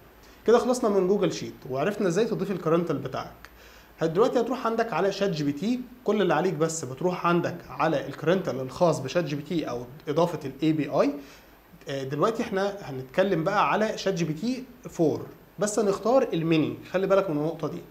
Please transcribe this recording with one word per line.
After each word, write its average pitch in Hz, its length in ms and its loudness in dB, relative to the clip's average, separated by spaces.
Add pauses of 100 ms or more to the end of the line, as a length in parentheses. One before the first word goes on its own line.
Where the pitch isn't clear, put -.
(460)
كده 233 120 8
خلصنا 240 320 2
من 190 180 4
جوجل 185 240 2
شيت 117 220 -8 (160)
وعرفنا 175 380 0
ازاي 180 160 2
تضيف 190 260 -2
الكرنتل 170 480 0
بتاعك. - 520 -10 (480)
هت-، 165 120 0
دلوقتي 247 300 4
هتروح 247 260 -2
عندك 226 260 0
على 185 200 2
شات 202 180 0
جي 151 140 -2
بي 143 80 0
تي. 233 280 -2 (240)
كل 208 180 2
اللي 170 120 4
عليك 170 200 2
بس 160 300 -2
بتروح 170 420 -2
عندك 170 300 2 (120)
على 143 380 -2
الكرنتل 143 540 0
الخاص 139 380 2
بشات 131 260 -2
جي 147 120 -4
بي 139 60 -8
تي 160 280 -4
او 123 140 -6 (240)
اضافه 160 360 2
الاي - 280 0
بي 151 160 0
اي. 226 260 2 (760)
آه، 139 140 -4
دلوقتي 147 400 0
احنا 196 380 -2
هنتكلم 160 640 0
بقى 185 280 2
على 208 260 0
شات 196 160 0
جي 170 100 0
بي 156 80 -4
تي 240 320 -4 (240)
فور، 151 380 0 (320)
بس 208 200 0
هنختار 226 540 2
الميني. 160 440 2 (140)
خلي 190 160 0
بالك 190 240 4
من 147 60 -2
النقطه 156 320 -2
دي. 165 120 -8 (100)